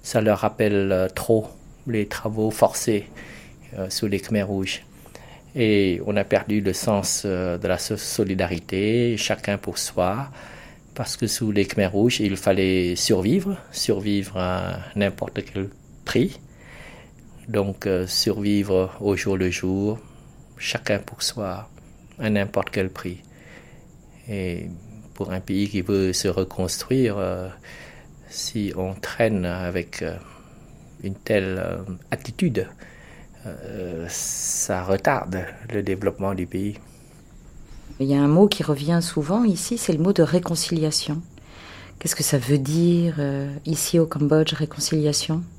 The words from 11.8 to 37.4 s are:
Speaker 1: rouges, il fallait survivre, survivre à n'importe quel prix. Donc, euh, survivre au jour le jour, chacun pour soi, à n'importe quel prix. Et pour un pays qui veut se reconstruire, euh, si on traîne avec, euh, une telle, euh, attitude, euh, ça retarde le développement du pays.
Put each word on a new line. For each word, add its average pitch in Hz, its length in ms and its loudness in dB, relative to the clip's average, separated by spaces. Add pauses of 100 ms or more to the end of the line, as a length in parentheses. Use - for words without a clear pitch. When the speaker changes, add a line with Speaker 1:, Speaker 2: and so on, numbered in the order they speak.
Speaker 1:
rouges, 113 280 4
il 98 180 2
fallait 92 580 2
survivre, 147 640 2 (140)
survivre 101 640 -2
à 92 400 -2 (180)
n'importe 98 480 -2
quel 98 260 -6 (360)
prix. - 340 0 (1080)
Donc, 101 380 0
euh, 92 200 2
survivre 101 840 2 (100)
au 101 160 4
jour 98 200 0
le 92 120 2
jour, 98 480 0 (640)
chacun - 400 -2
pour - 240 -10
soi, 101 440 -6 (520)
à 110 100 0
n'importe 101 420 0
quel 95 180 0
prix. 92 340 -10 (1040)
Et 90 380 -4 (460)
pour 90 180 -6
un 92 80 -4
pays 101 300 0
qui 98 120 -2
veut 95 320 2
se - 140 0
reconstruire, 95 920 0
euh, 92 300 -4 (840)
si - 460 -4
on 92 180 -4
traîne 104 520 0
avec, 90 580 -4
euh, 85 120 -4 (880)
une 95 120 -6
telle, 95 420 0
euh, 87 200 -4 (340)
attitude, - 560 -2 (800)
euh, 87 640 -10
ça - 720 -4
retarde 95 640 0 (280)
le 104 80 -2
développement 98 520 0
du 90 140 -4
pays. 101 300 -6 (1200)